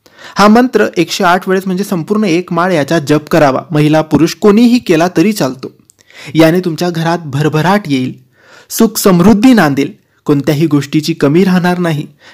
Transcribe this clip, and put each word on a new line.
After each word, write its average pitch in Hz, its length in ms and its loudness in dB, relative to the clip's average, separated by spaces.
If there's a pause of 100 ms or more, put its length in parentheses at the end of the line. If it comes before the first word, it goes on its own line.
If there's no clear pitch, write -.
(360)
हा 202 120 4
मंत्र 226 380 2 (120)
एकशे 170 260 -4
आठ 185 260 0
वेळेस 185 160 -2
म्हणजे 190 180 -4
संपूर्ण 208 400 -4
एक 180 300 -4
माळ 175 200 0
याचा 160 260 0
जप 147 280 -2
करावा. 147 340 0 (100)
महिला, 151 300 2
पुरुष 156 340 0
कोणीही 233 440 2
केला 170 280 0 (100)
तरी 190 160 0
चालतो. 131 380 -6 (640)
याने 160 240 4
तुमच्या 175 300 -4
घरात 165 360 -4
भरभराट 156 640 -2
येईल, 127 260 -4 (560)
सुख - 280 -2
समृद्धी 202 560 4
नांदेल, 143 380 0 (340)
कोणत्याही 147 420 0
गोष्टीची 147 460 -2
कमी 156 300 2
राहणार 180 340 0
नाही. 165 300 -4 (260)